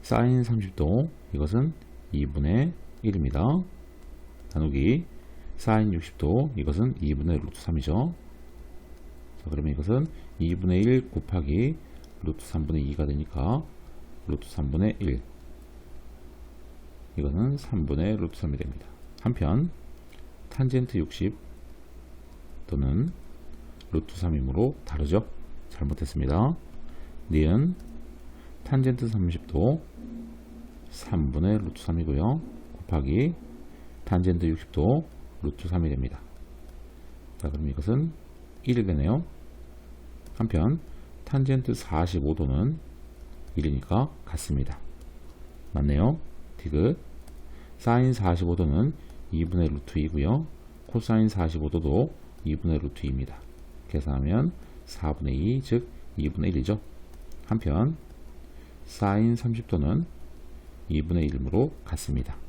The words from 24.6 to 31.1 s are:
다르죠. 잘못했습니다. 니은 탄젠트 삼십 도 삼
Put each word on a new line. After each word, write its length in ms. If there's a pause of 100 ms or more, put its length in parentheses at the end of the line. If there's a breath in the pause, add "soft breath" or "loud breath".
다르죠. 420 (420)
잘못했습니다. 840 (720 loud breath)
니은 460 (880 loud breath)
탄젠트 440
삼십 400
도 340 (1080)
삼 420